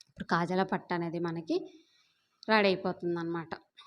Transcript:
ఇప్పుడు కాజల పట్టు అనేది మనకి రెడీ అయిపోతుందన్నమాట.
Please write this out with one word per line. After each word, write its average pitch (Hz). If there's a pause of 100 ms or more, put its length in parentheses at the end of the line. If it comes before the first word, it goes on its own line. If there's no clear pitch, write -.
ఇప్పుడు -
కాజల 180
పట్టు 190
అనేది 170
మనకి 170 (920)
రెడీ 214
అయిపోతుందన్నమాట. 170 (360)